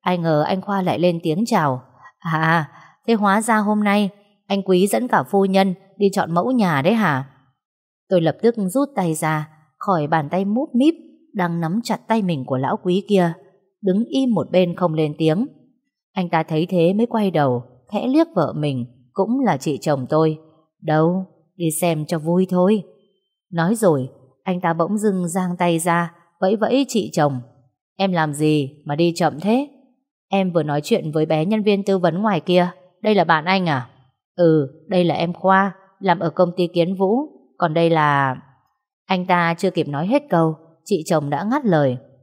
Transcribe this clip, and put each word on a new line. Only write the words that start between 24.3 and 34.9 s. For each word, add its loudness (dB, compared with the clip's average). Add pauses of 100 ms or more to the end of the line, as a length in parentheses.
anh -4
ta -2
bỗng -2
dưng -2
giang -4
tay 0
ra, -2 (260)
vẫy 0
vẫy 0
chị -2
chồng. 0 (560)
"Em 0
làm 0
gì 0
mà -4
đi 2
chậm -2
thế?" 0 (600)
"Em 0
vừa 0
nói -2
chuyện -2
với 0
bé 0
nhân 0
viên 2
tư 2
vấn 0
ngoài 0
kia. 2 (300)
Đây 2
là 4
bạn 2
anh 0
à?" -2 (460)
"Ừ, 4 (200)
đây 2